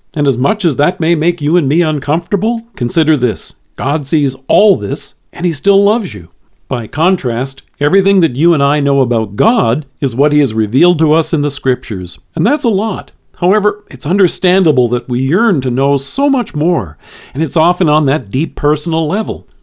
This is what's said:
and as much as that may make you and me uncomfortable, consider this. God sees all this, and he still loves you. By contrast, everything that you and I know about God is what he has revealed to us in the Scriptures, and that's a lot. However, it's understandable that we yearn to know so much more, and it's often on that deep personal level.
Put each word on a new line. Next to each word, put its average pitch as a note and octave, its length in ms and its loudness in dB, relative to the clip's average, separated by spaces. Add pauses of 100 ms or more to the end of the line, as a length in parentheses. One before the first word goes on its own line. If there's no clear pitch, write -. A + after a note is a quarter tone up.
(140)
and D3 120 0
as B2+ 100 2
much D#3 280 0
as C#3+ 140 0
that D#3 200 0
may E3 160 0
make E3 260 0
you D3+ 160 0
and D3+ 120 2
me D#3 120 2
uncomfortable, E3+ 800 -2 (120)
consider D3 420 0
this. - 380 -2 (220)
God C#3 280 -4
sees C#3 300 0 (140)
all G3 260 4
this, G#2 400 -6 (180)
and E3+ 140 -6
he E3+ 60 0
still G3 280 2
loves G3+ 320 0
you. F2 180 -12 (380)
By A#2 180 -4
contrast, C#3 760 -2 (180)
everything F#3 400 2
that C3+ 160 0
you E3 180 2
and C#3 80 0
I C#3+ 160 2
know C#3 220 2
about A2+ 340 0
God D3 520 0 (140)
is C3 140 -2
what C#3+ 180 2
he D3 60 2
has B2+ 160 2
revealed C3+ 460 2
to D3+ 120 2
us D#3+ 220 0
in D3 80 0
the C#3+ 80 -2
Scriptures, G#2+ 720 -4 (160)
and F3+ 100 0
that's C#4+ 160 0
a B3+ 60 0
lot. G3+ 420 -4 (280)
However, G3 520 2
it's - 160 -10
understandable F3+ 840 2
that B2 180 -2
we B2 100 -4
yearn D#3+ 440 0
to B2+ 100 -2
know C3+ 240 2
so C#4 340 -2
much B3+ 240 -2
more, D3 420 -2 (380)
and C#3 80 -2
it's D#3 140 -4
often E3+ 320 2
on D3+ 180 2
that C3+ 240 -2
deep C#3 240 -4
personal D#3 540 -2
level. D#3 400 -6 (140)